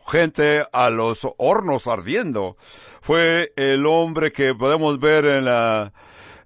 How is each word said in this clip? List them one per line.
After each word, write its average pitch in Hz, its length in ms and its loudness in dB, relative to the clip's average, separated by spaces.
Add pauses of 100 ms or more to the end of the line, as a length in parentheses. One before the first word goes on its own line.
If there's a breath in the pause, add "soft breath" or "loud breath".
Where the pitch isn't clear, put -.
gente 147 640 2
a 123 180 2
los 113 380 -2 (100)
hornos 165 500 0
ardiendo. 110 720 -4 (440 loud breath)
Fue 165 540 0
el 139 300 0
hombre 160 460 0
que 131 240 0
podemos 143 440 0
ver 151 260 2
en 139 200 2
la, 113 480 0 (520 loud breath)